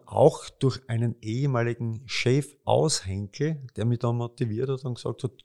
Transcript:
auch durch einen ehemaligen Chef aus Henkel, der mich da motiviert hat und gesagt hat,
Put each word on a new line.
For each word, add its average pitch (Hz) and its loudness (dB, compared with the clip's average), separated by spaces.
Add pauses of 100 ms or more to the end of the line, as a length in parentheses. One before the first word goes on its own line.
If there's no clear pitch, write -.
auch - 4
durch 123 0
einen 117 -2
ehemaligen 120 -2
Chef 139 0 (100)
aus 127 2
Henkel, 127 -4
der 107 -2
mich 120 2
da 120 0
motiviert 120 -2
hat 135 -4
und 123 -6
gesagt - -6
hat, - -4 (120)